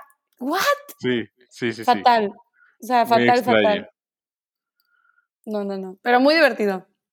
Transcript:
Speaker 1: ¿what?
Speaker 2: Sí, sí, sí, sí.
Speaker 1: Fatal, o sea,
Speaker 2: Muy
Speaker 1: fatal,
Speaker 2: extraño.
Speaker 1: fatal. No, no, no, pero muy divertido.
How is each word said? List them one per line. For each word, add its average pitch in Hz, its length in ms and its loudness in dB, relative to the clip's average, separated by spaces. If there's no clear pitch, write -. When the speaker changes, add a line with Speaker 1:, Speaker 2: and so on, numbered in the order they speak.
Speaker 1:
¿what? 294 200 -4
Speaker 2:
Sí, 123 260 -2
sí, 120 240 -6
sí, - 40 -6
sí. 113 80 -12
Speaker 1:
Fatal, 226 420 2
o - 40 -18
sea, 240 200 0
Speaker 2:
Muy - 20 -12
Speaker 1:
fatal, 233 200 2
Speaker 2:
extraño. 233 240 2
Speaker 1:
fatal. - 280 0
No, 208 180 -6
no, 196 140 -8
no, 190 240 -14
pero 247 180 2
muy 285 140 4
divertido. 214 520 0